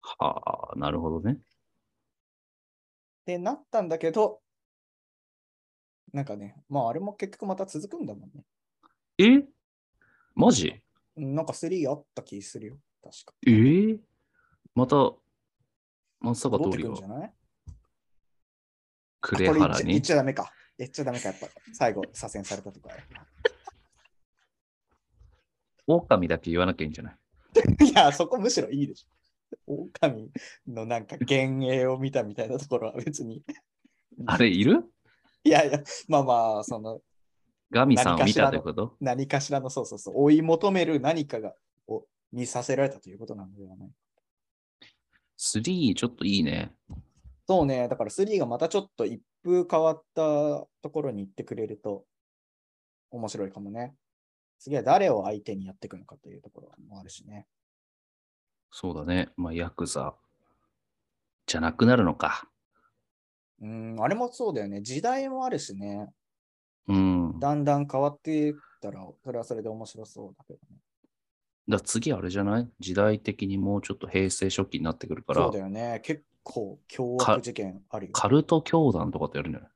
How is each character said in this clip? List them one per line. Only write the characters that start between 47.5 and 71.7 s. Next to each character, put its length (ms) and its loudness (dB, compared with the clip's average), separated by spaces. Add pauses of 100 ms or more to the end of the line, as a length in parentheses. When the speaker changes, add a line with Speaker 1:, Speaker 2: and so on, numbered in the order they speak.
Speaker 2:
う 40 2
ね、 220 0
だ 80 -2
か 100 -2
ら 40 -8
ス 160 -2
リ 100 -2
ー 40 2
が 80 0
ま 100 -6
た 100 -2
ち 100 -2
ょ 80 -2
っ 120 -20
と 80 -2
一 160 -8 (220)
風 260 2
変 100 2
わ 140 4
っ 100 -10 (120)
た 60 -2 (600)
と 80 -12
こ 140 -4
ろ 80 -4
に 100 -8
行 80 -10
っ 20 -20
て 120 -12
く 100 -10
れ 140 -6
る 100 -10
と 300 -10 (1040)
面 180 -10
白 160 -6
い 60 -10
か 80 -18
も 100 -12
ね。 260 -10 (600)
次 180 -8
は 60 0
誰 300 6
を 140 0
相 160 -6
手 140 -10
に 120 -10
や 60 -14
っ 20 -20
て 100 -16
い 40 -12
く 80 -16
の 80 -20
か 120 -20
と 120 -20
い 80 -20
う 40 -20
と 80 -20
こ 120 -20
ろ 100 -20 (160)
も 120 -20
あ 40 -20
る 80 -20
し 160 -20
ね。 180 -18 (1300)
Speaker 1:
そ 220 -10
う 20 -8
だ 100 -8
ね。 300 -2
ま 160 -6
あ、 20 -8
ヤ 160 -4
ク 160 -8
ザ 300 -6 (1300)
じ 120 -4
ゃ 40 -2
な 120 0
く 120 2
な 100 8
る 80 6
の 120 2
か。 340 -4 (1120)
Speaker 2:
う 60 -14
ん、 340 -12
あ 60 2
れ 80 2
も 160 -4
そ 200 -4
う 20 -6
だ 80 -4
よ 60 -6
ね。 140 -10
時 200 -8
代 280 -2
も 160 -6
あ 40 -4
る 100 -4
し 160 -12
ね。 340 -10 (800)
Speaker 1:
う 100 2
ん。 420 2
Speaker 2:
だ 140 0
ん 100 0
だ 140 4
ん 100 -2
変 140 -2
わ 80 2
っ 100 -18
て 120 -8
い 200 0
っ 20 -6 (280)
た 100 -10
ら、 160 -16 (160)
そ 80 -12
れ 60 -6
は 60 -6
そ 120 -8
れ 80 -10
で 60 -6
面 160 -12
白 200 -18
そ 240 -18
う 80 -20
だ 80 -20
け 80 -20
ど 60 -20 (100)
ね。 80 -20 (920)
Speaker 1:
だ 100 2